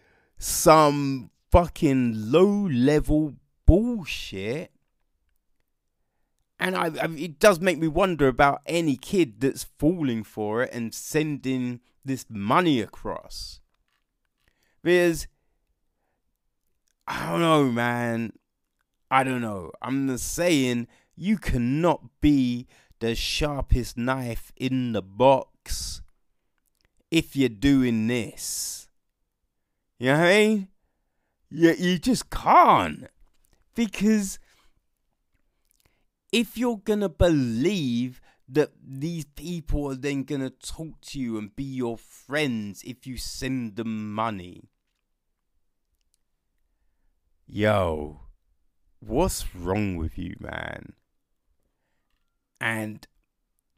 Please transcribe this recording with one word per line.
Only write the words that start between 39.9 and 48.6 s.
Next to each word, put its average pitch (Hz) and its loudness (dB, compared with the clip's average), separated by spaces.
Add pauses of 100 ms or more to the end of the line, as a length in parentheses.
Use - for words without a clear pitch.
then 139 -4
gonna 135 -4
talk - -14
to - -12
you 113 -4
and 107 -10
be 139 -8
your 127 -6
friends 117 -6
if 123 -16
you 127 -12
send 123 -8
them 110 -6
money. 98 -6 (2750)
Yo, 87 -2 (760)